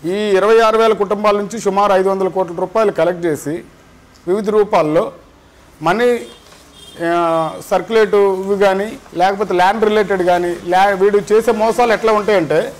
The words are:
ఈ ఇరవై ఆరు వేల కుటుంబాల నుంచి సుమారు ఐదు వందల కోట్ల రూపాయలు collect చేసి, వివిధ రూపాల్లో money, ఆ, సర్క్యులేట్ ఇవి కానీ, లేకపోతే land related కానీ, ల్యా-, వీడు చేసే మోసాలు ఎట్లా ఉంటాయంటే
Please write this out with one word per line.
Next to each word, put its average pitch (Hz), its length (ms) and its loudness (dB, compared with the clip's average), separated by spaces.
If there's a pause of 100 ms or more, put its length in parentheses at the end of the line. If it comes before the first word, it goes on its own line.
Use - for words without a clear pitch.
ఈ 175 100 -4
ఇరవై 208 460 2
ఆరు 220 180 2
వేల 226 140 4
కుటుంబాల 208 440 0
నుంచి 202 240 -6
సుమారు 202 320 0
ఐదు 190 160 2
వందల 190 200 -2
కోట్ల 175 260 -4
రూపాయలు 185 380 -2
collect 170 340 -2
చేసి, 151 380 -6 (640)
వివిధ 202 220 -2
రూపాల్లో 196 640 0 (720)
money, 226 440 0 (800)
ఆ, 165 480 0 (160)
సర్క్యులేట్ 208 440 0
ఇవి 196 440 0
కానీ, 202 400 0 (160)
లేకపోతే 196 400 -2
land 202 300 2
related 202 380 0
కానీ, 175 420 0
ల్యా-, 185 300 2
వీడు 202 260 2 (120)
చేసే 220 200 2
మోసాలు 226 400 0
ఎట్లా 220 200 0
ఉంటాయంటే 190 680 0